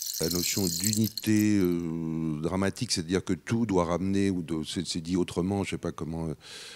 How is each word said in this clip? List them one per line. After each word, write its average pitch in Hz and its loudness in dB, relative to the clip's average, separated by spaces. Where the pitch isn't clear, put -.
La 85 0
notion 90 0
d'unité, 104 2
euh, 80 0
dramatique, 92 0
c'est-à-dire 87 0
que - -2
tout 117 0
doit 92 4
ramener, 98 2
ou 90 0
de, 80 -4
c'est, 82 -4
c'est 90 -4
dit 85 -2
autrement, 98 0
je - -4
sais 82 -4
pas 85 -4
comment, 80 -6
euh, 76 -6